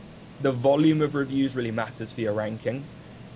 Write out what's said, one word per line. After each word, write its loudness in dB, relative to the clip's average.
the 2
volume 6
of 0
reviews 0
really -2
matters -6
for -8
your 0
ranking, -4